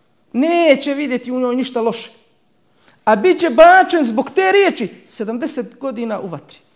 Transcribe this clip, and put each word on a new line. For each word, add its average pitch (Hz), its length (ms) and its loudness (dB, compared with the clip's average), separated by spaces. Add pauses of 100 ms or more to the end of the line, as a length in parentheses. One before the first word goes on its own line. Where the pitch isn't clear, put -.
(340)
Neće 294 600 2
vidjeti 247 380 -6
u 254 80 -6
njoj 247 160 -4
ništa 254 260 -6
loše. - 300 -6 (920)
A 220 100 4
bit 330 240 0
će 339 100 2
bačen 339 560 6
zbog 226 260 -4
te 381 200 0
riječi 381 360 0 (180)
sedamdeset 233 720 -8
godina 233 400 -8
u 196 80 -12
vatri. - 300 -16 (180)